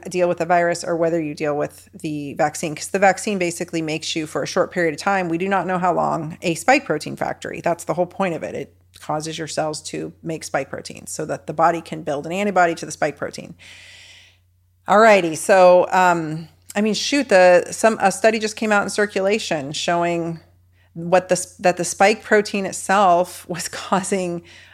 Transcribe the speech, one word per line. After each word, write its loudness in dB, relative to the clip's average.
deal 0
with -2
the -2
virus 2
or -2
whether 0
you -6
deal -4
with -8
the -8
vaccine, -2
'cause -12
the -2
vaccine 2
basically -4
makes -6
you, -4
for -6
a -6
short 0
period 0
of -12
time, 0
we -2
do -2
not 0
know -2
how 2
long, -2
a -2
spike -2
protein -6
factory. -8
That's -4
the -4
whole -2
point -4
of -10
it. -8
It -12
causes -8
your -10
cells -6
to -10
make -10
spike -6
proteins -14
so -8
that -8
the -6
body 4
can -10
build -6
an -8
antibody 2
to -12
the -10
spike -4
protein. -12
Alrighty, 6
so, 6
um, 2
I -2
mean, 0
shoot, -2
the, 8
some, 2
a 2
study 2
just -6
came -2
out 4
in -4
Circulation -2
showing -2
what 0
the 2
s-, -6
that 2
the -4
spike 2
protein 0
itself 0
<laughs> -8
was -8
causing -4